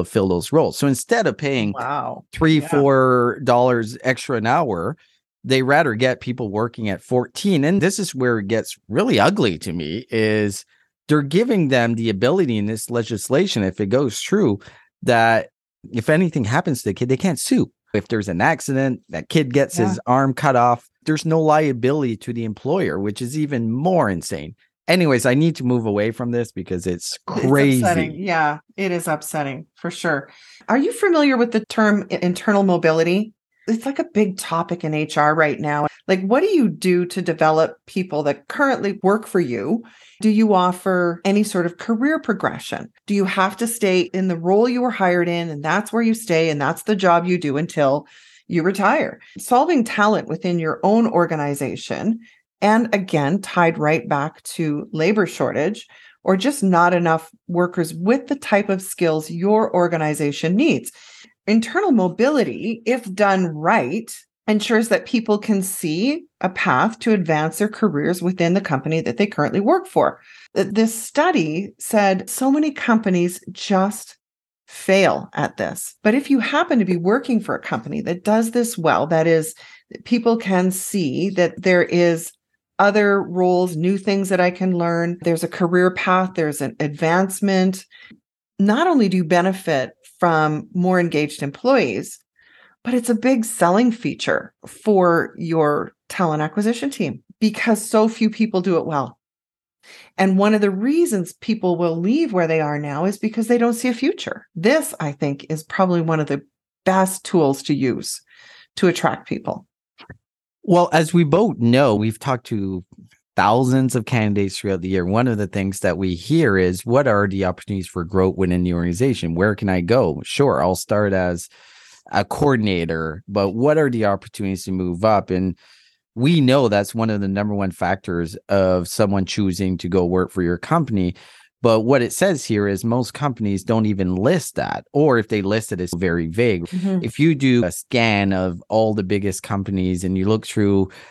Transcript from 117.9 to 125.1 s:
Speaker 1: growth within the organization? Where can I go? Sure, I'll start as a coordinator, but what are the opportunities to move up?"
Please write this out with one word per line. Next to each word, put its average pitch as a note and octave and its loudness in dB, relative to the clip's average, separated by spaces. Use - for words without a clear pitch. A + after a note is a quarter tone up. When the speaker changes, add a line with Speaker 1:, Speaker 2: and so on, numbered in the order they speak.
Speaker 1:
growth F#2 0
within F2+ 0
the F2+ 0
organization? F2 -2
Where G2+ 2
can G2+ -4
I F#2 0
go? F2 0
Sure, G#2+ 0
I'll F#2 0
start G#2 -2
as F2+ -2
a G2+ -2
coordinator, F2 -2
but G2 0
what C#3 2
are D3 2
the A#2 -2
opportunities F#2+ -4
to F#2+ -6
move F#2 -2
up?" G#2+ 2